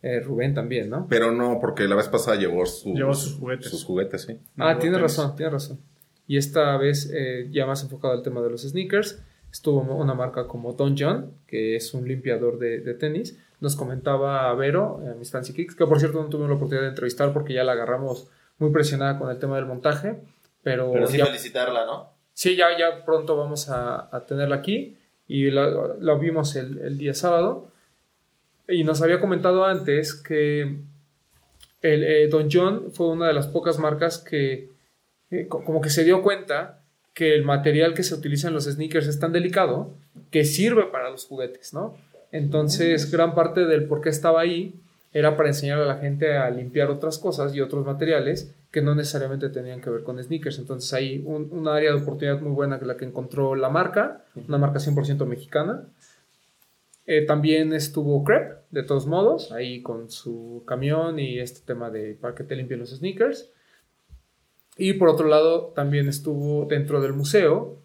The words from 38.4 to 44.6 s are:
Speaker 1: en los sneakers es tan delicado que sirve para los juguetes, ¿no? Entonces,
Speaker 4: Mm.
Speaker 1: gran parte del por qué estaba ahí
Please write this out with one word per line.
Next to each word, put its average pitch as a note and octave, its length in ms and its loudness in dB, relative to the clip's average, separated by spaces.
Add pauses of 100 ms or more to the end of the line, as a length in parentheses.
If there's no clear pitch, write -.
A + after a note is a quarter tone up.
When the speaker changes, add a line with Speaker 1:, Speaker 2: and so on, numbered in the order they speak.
Speaker 1:
en D#3+ 60 -2
los C#3+ 100 -2
sneakers D3+ 420 -2
es D3 120 -2
tan E3 140 -2
delicado E3+ 600 0 (360)
que D3+ 140 4
sirve G#3 400 4
para C3 260 -6
los C3 160 -14
juguetes, B2+ 480 -10
¿no? F#3+ 220 -8 (340)
Entonces, D3+ 800 2
Speaker 4:
Mm. - 40 -4
Speaker 1:
gran E3+ 220 4
parte E3+ 300 4
del D#3 200 4
por D3 160 -2
qué E3 100 0
estaba E3 300 4
ahí F3 340 -2 (380)